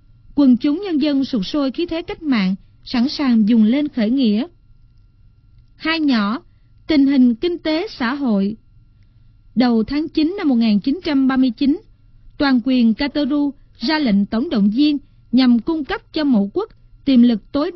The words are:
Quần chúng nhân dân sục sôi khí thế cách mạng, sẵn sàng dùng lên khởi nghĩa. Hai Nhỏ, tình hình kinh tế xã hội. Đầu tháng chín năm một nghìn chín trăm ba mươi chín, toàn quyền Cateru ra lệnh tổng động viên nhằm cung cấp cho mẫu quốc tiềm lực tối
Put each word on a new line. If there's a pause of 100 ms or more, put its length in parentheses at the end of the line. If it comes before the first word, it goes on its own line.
(340)
Quần
chúng
nhân
dân
sục
sôi
khí
thế
cách
mạng, (300)
sẵn
sàng
dùng
lên
khởi
nghĩa. (1300)
Hai
Nhỏ, (440)
tình
hình
kinh
tế
xã
hội. (1000)
Đầu
tháng
chín
năm
một
nghìn
chín
trăm
ba
mươi
chín, (580)
toàn
quyền
Cateru (260)
ra
lệnh
tổng
động
viên (340)
nhằm
cung
cấp
cho
mẫu
quốc (340)
tiềm
lực
tối